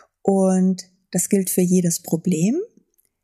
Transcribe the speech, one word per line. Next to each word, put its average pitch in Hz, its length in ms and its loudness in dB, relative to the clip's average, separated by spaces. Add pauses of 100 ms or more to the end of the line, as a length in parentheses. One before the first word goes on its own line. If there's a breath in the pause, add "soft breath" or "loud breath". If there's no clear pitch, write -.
(220 loud breath)
Und 190 680 0 (220)
das 180 160 -4
gilt 196 220 0
für - 120 -2
jedes 180 400 0
Problem. 175 560 -2 (680)